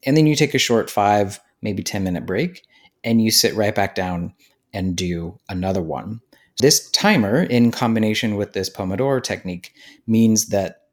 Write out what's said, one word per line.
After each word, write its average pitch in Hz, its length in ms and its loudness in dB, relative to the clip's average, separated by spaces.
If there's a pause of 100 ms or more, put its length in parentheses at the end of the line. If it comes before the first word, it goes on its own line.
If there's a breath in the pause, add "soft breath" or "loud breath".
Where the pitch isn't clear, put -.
And 135 100 2
then 156 120 6
you 151 60 4
take 147 200 0
a 135 60 2
short 117 300 2
five, 104 520 2 (200)
maybe 104 220 -6
ten 98 220 -4
minute 90 200 -4
break, 131 380 -4 (400 soft breath)
and 117 180 2
you 110 100 2
sit 104 220 2
right 104 220 0
back 98 200 -2
down 92 380 -6 (380 soft breath)
and 92 240 -4
do 87 420 -6 (120)
another 95 320 -2
one. 82 400 -8 (400 soft breath)
This 147 300 2
timer, 143 520 2
in 120 260 2
combination 110 680 -2
with 101 160 -4
this 95 160 -4
Pomodoro 123 520 -2
technique, 90 520 -8 (340 loud breath)
means 110 400 4
that 95 460 -4